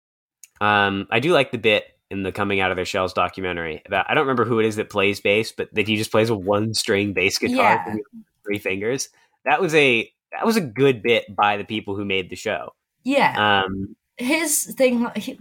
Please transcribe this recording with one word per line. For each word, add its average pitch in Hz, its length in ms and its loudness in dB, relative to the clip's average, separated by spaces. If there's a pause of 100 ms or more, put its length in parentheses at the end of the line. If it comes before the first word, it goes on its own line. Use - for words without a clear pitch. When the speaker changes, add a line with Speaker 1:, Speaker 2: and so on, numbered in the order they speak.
(600)
Speaker 1:
Um, 101 500 2
I 117 100 2
do 160 120 0
like 143 180 2
the 117 80 -4
bit 107 260 2 (260)
in 98 120 -6
the 92 100 -4
Coming 101 280 0
Out 92 100 2
of 92 60 -2
Their 90 80 -2
Shells 92 280 -2
documentary 87 760 -4
about, 92 220 0
I 113 60 0
don't 151 80 2
remember 131 220 0
who 113 140 0
it 110 80 2
is 107 100 -2
that 107 140 -4
plays 101 300 0
bass, 107 320 2
but - 220 -8
that 104 120 0
he 107 100 0
just 110 140 -2
plays 113 200 2
a 113 60 0
one-string 101 760 0
bass - 260 2
guitar 247 480 2
Speaker 2:
Yeah. 190 80 -8
Speaker 1:
with 214 80 -4 (420)
three 104 140 -4
fingers. 104 500 -4 (360)
That 147 160 2
was 165 140 -2
a, 131 360 2 (220)
that - 140 -4
was 226 100 2
a 226 40 2
good 127 420 0
bit 110 320 0
by 104 220 2
the 101 80 -6
people 101 320 -6
who 104 80 -4
made 95 260 -2
the 92 60 -14
show. 80 380 -6 (300)
Speaker 2:
Yeah. 104 600 2
Speaker 1:
Um, 95 320 -6 (200)
Speaker 2:
His 294 480 -2 (120)
thing 240 400 2
he, 214 240 -8